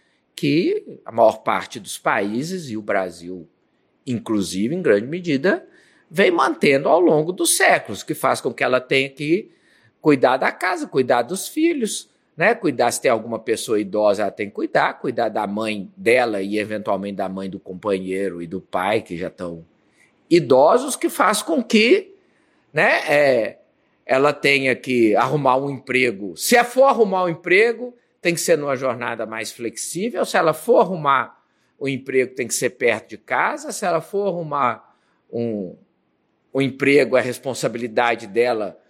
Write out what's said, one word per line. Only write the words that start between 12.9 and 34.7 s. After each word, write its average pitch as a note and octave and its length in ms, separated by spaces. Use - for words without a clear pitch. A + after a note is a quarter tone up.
se - 80
tem C#3 100
alguma A2+ 280
pessoa A2 420
idosa, G#2 420
ela G2 80
tem G#2 180
que G#2 60
cuidar, D#3+ 460
cuidar A#2 300
da G#2+ 160
mãe G#2 500
dela A2+ 460
e, G2+ 160
eventualmente, G2+ 580
da F#2+ 140
mãe F#2+ 180
do F#2 100
companheiro F#2 840
e F2 40
do F2+ 140
pai, G2+ 400
que F2 160
já E2+ 120
estão E2+ 360
idosos, E3 680
que - 120
faz G#3 320
com D4+ 240
que, B3 500
né, F#3+ 360
é, C3+ 500
ela C#3 300
tenha C3+ 420
que A#2 400
arrumar C3 400
um C#3+ 140
emprego. A#2+ 680
Se - 200
ela A#3+ 80
for B3+ 200
arrumar G3+ 400
um F3+ 60
emprego, A3 680
tem F3 80
que - 60
ser E3 180
numa C#3+ 160
jornada A#2+ 500
mais A2 280
flexível. F3 720
Se - 120
ela D#3+ 160
for A#3 280
arrumar D3 600
um C3+ 80
emprego, C3 480
tem A#2+ 140
que A2 60
ser B2+ 160
perto A2 400
de G#2+ 80
casa. A#3 520
Se G3+ 160
ela E3 140
for G3+ 260
arrumar D3 720